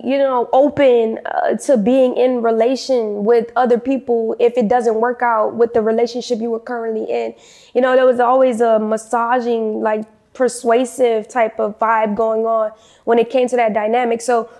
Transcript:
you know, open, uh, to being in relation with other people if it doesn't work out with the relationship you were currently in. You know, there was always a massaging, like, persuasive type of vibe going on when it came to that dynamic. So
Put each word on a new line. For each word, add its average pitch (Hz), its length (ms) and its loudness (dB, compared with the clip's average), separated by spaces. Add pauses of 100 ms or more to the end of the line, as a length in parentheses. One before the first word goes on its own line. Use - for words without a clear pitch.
you 269 140 0
know, 254 340 0
open, 262 720 2
uh, - 320 -2
to 254 220 0
being 247 400 2
in 247 240 0
relation 226 840 -2
with 233 320 2
other 240 220 2
people 233 600 -2
if 240 200 2
it 226 100 2
doesn't 233 280 0
work 240 260 -2
out 220 320 0
with 226 180 0
the 233 80 0
relationship 233 580 -2
you 233 120 -4
were 226 100 -4
currently 226 500 -6
in. 226 240 -6 (380)
You 247 80 0
know, 254 160 4
there 262 80 4
was 247 160 4
always 254 400 4
a 226 180 4
massaging, 226 1040 -2
like, 214 240 -2 (300)
persuasive 240 920 0
type 220 300 -2
of 214 200 -4
vibe 220 360 0
going 220 300 -2
on 220 280 -2 (320)
when 233 140 2
it 226 120 0
came 254 180 0
to 247 80 -4
that 226 160 2
dynamic. 233 480 -2
So 233 400 -2